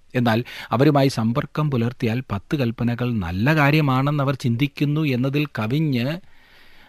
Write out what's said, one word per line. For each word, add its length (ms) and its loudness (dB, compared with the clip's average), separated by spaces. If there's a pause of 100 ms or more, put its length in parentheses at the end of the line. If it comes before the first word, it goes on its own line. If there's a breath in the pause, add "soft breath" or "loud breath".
(140)
എന്നാൽ 300 2 (260 loud breath)
അവരുമായി 380 4
സമ്പർക്കം 600 -2
പുലർത്തിയാൽ 520 -2 (100)
പത്ത് 240 -4
കൽപ്പനകൾ 560 -2
നല്ല 420 0
കാര്യമാണെന്ന് 720 2
അവർ 100 0
ചിന്തിക്കുന്നു 680 -2
എന്നതിൽ 460 -2
കവിഞ്ഞ് 720 -2 (680 soft breath)